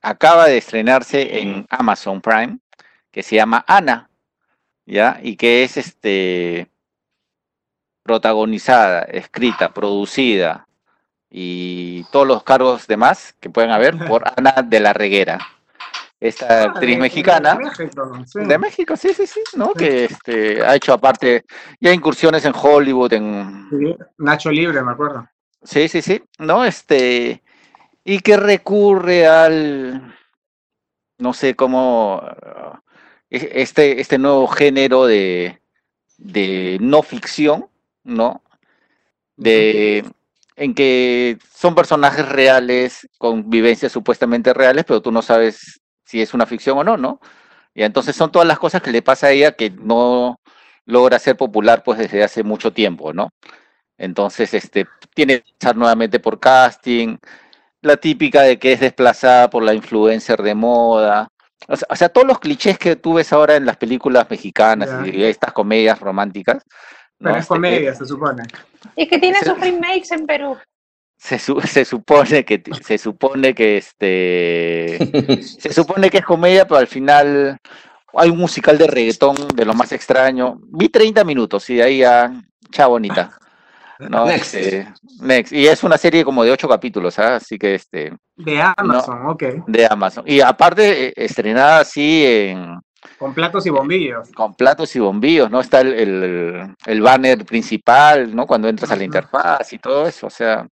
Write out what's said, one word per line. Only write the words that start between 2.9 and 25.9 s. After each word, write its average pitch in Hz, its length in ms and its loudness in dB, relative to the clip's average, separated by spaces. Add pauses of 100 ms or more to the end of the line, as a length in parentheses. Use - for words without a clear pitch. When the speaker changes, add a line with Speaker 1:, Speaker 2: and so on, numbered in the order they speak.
Speaker 1:
que 98 120 -12
se - 140 -4
llama 113 300 0
Ana, 143 440 0 (760)
¿ya? 104 380 0
Y 107 140 -10
que 120 280 2
es, 127 140 -8
este, 90 920 -6 (1300)
protagonizada, 110 1000 0
escrita, - 720 -6
producida 101 920 -4 (640)
y 90 800 -12
todos 139 160 2
los 123 160 0
cargos 127 440 0
demás 117 540 -2
que 92 100 -16
puedan 117 200 0
haber 120 240 2
Speaker 2:
<laughs> 165 140 -10
Speaker 1:
por 117 160 0 (120)
Ana 131 280 2
de 110 160 2
la 104 120 2
Reguera, 98 460 -2 (800)
esta 113 440 0
Speaker 2:
Ah, - 20 2
Speaker 1:
actriz 120 320 -2
Speaker 2:
de, 127 60 -2
Speaker 1:
mexicana. 156 540 2
Speaker 2:
de 247 80 -10
México, 139 480 -12 (140)
sí. 202 140 -14
Speaker 1:
De 185 180 0
México, 349 380 -6
sí, 370 180 -2
sí, 392 120 -4
sí, - 140 -12 (140)
¿no? 240 140 -4
Speaker 2:
Sí. 403 100 -4
Speaker 1:
Que, 131 280 0
este, 110 580 -4
ha 127 100 4
hecho 143 180 0
aparte 120 520 2 (360)
ya 175 120 4
incursiones 156 520 0
en 143 100 0
Hollywood, 135 580 2
en 101 580 -8
Speaker 2:
Sí, 147 260 -6 (220)
Nacho 151 320 -4
Libre, 151 320 -2
me 123 100 -6
acuerdo. 135 340 -8 (360)
Speaker 1:
Sí, - 260 -2
sí, 165 140 -4